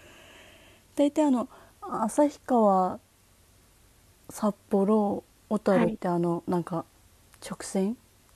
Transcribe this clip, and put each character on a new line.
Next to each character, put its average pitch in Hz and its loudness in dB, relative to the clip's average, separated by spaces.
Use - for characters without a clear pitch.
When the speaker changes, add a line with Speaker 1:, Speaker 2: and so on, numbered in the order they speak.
Speaker 1:
大 285 2
体 311 0
あ 294 2
の、 247 0
旭 294 0
川、 202 2
札 - -4
幌、 208 0
小 214 -2
樽 202 2
っ - 0
て 214 -6
あ 175 -2
の、 170 0
Speaker 2:
は - -10
い。 - -4
Speaker 1:
な 180 0
ん 165 -4
か、 170 -8
直 - -12
線？ 196 -4